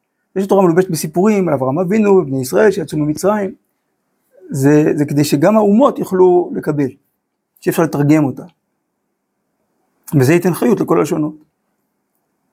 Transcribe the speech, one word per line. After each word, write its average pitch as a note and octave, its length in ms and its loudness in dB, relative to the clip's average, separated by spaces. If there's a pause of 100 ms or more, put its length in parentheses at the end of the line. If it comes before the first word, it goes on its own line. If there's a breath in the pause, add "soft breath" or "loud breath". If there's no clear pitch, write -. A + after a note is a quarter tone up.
(360)
יש G3 100 -2
תורה G3 180 2
מלובשת F3 260 2
בסיפורים, F3+ 580 -2
על D3+ 60 -2
אברהם C3 240 -2
אבינו, F#3+ 480 2
בני C3+ 140 -6
ישראל G#3 300 2
שיצאו D#3+ 280 -6
ממצרים, F3+ 560 -4 (960)
זה, D3+ 440 2
זה D3 100 -2
כדי D3 200 -2
שגם F3 320 2
האומות G#3+ 420 2
יוכלו F3+ 560 2
לקבל, D3 340 -4 (720)
שאפשר F#3 220 -2
לתרגם D3 420 0
אותה. B2+ 200 -8 (1700)
וזה C3+ 140 2
ייתן F3 220 0
חיות G#3+ 260 0
לכל E3 180 0
הלשונות. D#3 360 -4 (1200)